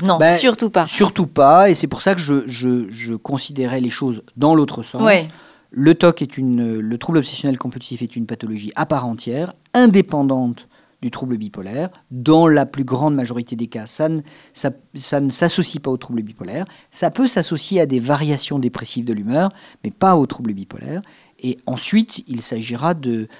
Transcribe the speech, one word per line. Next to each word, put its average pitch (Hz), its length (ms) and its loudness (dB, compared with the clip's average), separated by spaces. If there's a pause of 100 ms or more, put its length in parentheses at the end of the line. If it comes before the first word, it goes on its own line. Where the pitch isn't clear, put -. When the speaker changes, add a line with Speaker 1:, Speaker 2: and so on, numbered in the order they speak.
Speaker 1:
Non, 185 140 4
Speaker 2:
Ben, 165 180 8
Speaker 1:
surtout 220 340 2
pas. 170 180 2
Speaker 2:
surtout 190 380 2
pas, 156 440 8
et 175 40 6
c'est 156 140 0
pour - 140 -8
ça 190 140 2
que 175 60 -6
je, 143 260 0
je, 123 420 -2
je 113 240 -10
considérais 131 680 -4
les 123 100 0
choses 117 340 -4 (120)
dans 147 180 4
l'autre 143 300 0
sens. - 180 -6
Speaker 1:
Ouais. 190 260 4 (440)
Speaker 2:
Le 151 240 4
toc 170 260 4
est 139 160 -8
une, 120 420 0
le 110 180 -4
trouble 160 220 0
obsessionnel 135 380 -4
compulsif 120 440 -10
est 117 140 -8
une 117 100 -4
pathologie 107 500 -10
à - 100 -2
part 131 220 -2
entière, 120 460 -6 (200)
indépendante 143 960 2 (340)
du 123 100 -6
trouble 127 260 -6
bipolaire. 107 540 -8 (200)
Dans 151 340 4
la 147 200 4
plus 139 180 -6
grande 127 320 0
majorité 120 400 -4
des 113 120 -6
cas, 110 180 -12
ça 156 240 -2
ne, 160 100 -2 (320)
ça, - 200 -4 (240)
ça 143 260 -2
ne 139 80 2
s'associe 170 520 0
pas 135 100 -4
au 127 40 -2
trouble 120 280 -6
bipolaire. 110 420 -10 (260)
Ça - 180 -2
peut 247 180 0
s'associer 175 520 -2
à 160 60 4
des 131 160 0
variations 143 580 -2
dépressives 120 460 -6
de 117 80 -4
l'humeur, 123 360 0 (360)
mais 113 60 -6
pas 190 260 4
au 139 80 4
trouble 123 260 -6
bipolaire. 117 500 -10 (400)
Et 127 160 -4 (100)
ensuite, 208 600 -2
il 120 140 -8
s'agira 120 540 -4
de, 117 340 -4 (100)